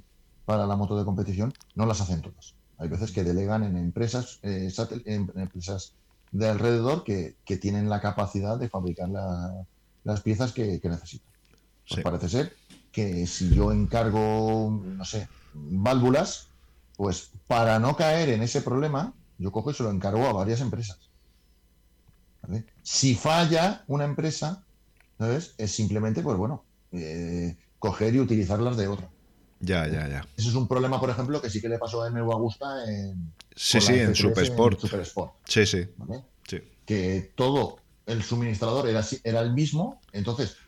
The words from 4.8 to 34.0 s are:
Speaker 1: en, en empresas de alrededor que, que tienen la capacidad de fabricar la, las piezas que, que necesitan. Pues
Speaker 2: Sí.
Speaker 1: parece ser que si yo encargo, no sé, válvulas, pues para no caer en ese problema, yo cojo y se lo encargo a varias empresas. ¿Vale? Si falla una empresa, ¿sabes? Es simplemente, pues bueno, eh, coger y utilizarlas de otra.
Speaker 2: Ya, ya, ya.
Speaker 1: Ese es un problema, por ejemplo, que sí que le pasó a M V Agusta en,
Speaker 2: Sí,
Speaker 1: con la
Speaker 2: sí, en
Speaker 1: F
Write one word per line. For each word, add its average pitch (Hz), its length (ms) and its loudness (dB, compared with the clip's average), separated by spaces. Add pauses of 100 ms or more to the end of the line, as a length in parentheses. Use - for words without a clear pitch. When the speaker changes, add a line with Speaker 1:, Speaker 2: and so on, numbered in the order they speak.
Speaker 1:
en, 101 300 -2
en 92 60 -6
empresas 92 500 -8 (400)
de 104 160 0
alrededor 120 560 2
que, 95 320 -4 (100)
que 95 120 -2
tienen 101 320 0
la 104 100 0
capacidad 101 580 -2
de 123 120 -4
fabricar 90 400 -4
la, 92 560 -6 (400)
las 104 160 -2
piezas 110 320 0
que, 104 260 -2
que - 100 -4
necesitan. - 400 -8 (580)
Pues - 100 -6
Speaker 2:
Sí. 92 40 -4
Speaker 1:
parece 82 280 -2
ser 135 260 0 (380)
que 87 340 -2
si 90 260 -2
yo 104 200 6
encargo, 110 1080 2
no 95 220 -10
sé, 104 220 -6 (260)
válvulas, 123 960 2 (480)
pues 98 360 -4 (160)
para 117 300 4
no 123 200 2
caer 160 320 4
en 110 120 2
ese 120 200 0
problema, 139 520 -2 (240)
yo 95 140 -4
cojo 113 200 -2
y - 20 -6
se 131 100 -4
lo 110 80 0
encargo 98 360 0
a 120 60 2
varias 104 280 0
empresas. 120 360 -4 (1400)
¿Vale? 107 240 -6 (160)
Si - 340 4
falla 170 720 2
una 143 180 0
empresa, 151 580 -4 (540)
¿sabes? 120 400 -2
Es 107 140 -4
simplemente, 107 520 0
pues 120 140 0
bueno, 113 260 -2 (300)
eh, 85 640 -6 (220)
coger 107 360 2
y 135 40 6
utilizarlas 113 580 2
de 98 100 0
otra. 101 220 -6 (500)
Speaker 2:
Ya, 90 280 0
ya, 76 200 -2
ya. 71 180 -6 (120)
Speaker 1:
Ese 110 120 0
es 113 60 2
un 127 120 2
problema, 131 340 2
por 131 80 0
ejemplo, 131 320 -2
que 123 80 -6
sí 101 120 -4
que 113 60 -6
le 117 100 0
pasó 113 240 -4
a 117 60 -2
M 117 140 -4
V 117 120 0
Agusta 117 560 -4
en, 95 440 -6 (220)
Speaker 2:
Sí, - 240 2
Speaker 1:
con 104 80 6
la 123 60 6
Speaker 2:
sí, 127 60 6
en - 0 -
Speaker 1:
F 104 140 4